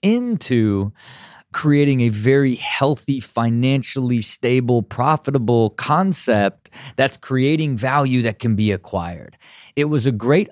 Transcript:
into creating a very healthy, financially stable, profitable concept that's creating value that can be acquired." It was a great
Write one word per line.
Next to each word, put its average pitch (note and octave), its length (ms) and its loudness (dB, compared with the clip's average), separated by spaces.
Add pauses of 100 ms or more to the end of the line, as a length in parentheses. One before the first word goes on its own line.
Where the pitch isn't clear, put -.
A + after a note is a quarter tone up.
into B2+ 920 0 (600)
creating C#3+ 480 2
a A#2+ 80 2
very B2+ 480 2
healthy, C#3 640 -2
financially B2 1000 -2
stable, A#2+ 600 0
profitable A#2+ 880 0
concept C#3+ 960 0 (280)
that's C3+ 200 0
creating C#3 600 -2
value B2+ 460 0
that A2 180 -4
can A2+ 160 0
be G#2+ 160 2
acquired." F2 640 -8 (400)
It D3 80 0
was D3 220 0
a C3+ 60 2
great B2+ 400 2